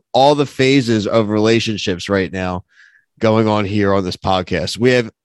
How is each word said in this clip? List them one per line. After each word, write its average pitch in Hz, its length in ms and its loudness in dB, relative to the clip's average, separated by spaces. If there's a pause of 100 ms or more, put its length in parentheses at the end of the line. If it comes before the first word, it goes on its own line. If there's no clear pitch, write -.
(140)
all 139 200 4
the 143 140 0
phases 120 580 0
of 107 240 0
relationships 107 800 -2
right 95 220 -2
now 90 320 -6 (560)
going 110 280 2
on 107 180 0
here 98 280 0
on 98 100 0
this 90 140 -6
podcast. 92 600 -4
We 123 140 2
have 117 180 0 (140)